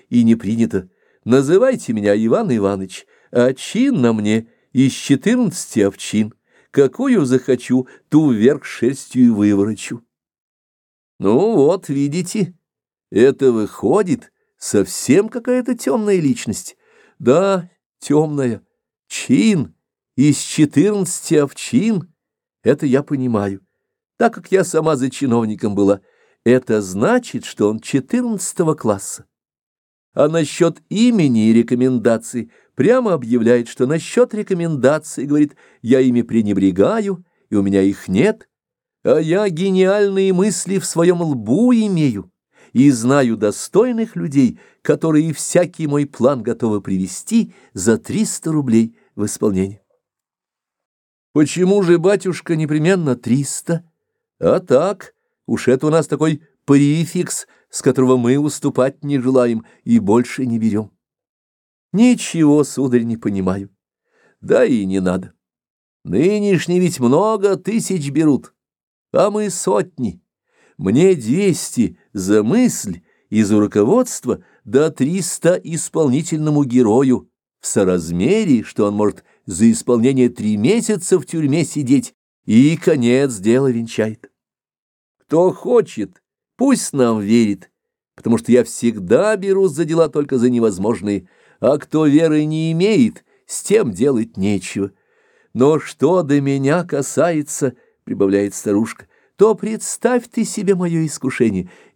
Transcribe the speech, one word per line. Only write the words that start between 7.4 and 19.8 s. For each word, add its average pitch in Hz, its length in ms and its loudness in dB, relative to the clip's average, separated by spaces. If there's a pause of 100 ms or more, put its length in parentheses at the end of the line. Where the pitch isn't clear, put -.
ту 151 240 2
вверх 120 320 2
шерстью - 640 0
и - 20 4
выворочу". 104 760 0 (1160)
Ну 147 340 2
вот, 170 340 2
видите, 160 680 -4 (560)
это 131 420 4
выходит 120 800 -2 (240)
совсем 127 720 0
какая-то 247 480 -4
тёмная 208 420 -2
личность. 127 580 -4 (420)
Да, 180 520 2 (300)
тёмная. 143 600 -2 (440)
Чин 185 680 0 (420)